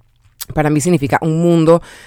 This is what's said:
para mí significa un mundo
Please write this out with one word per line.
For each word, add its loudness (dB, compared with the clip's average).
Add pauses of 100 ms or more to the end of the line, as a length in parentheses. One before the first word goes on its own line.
(560)
para -2
mí 0
significa 0
un -2
mundo 2 (260)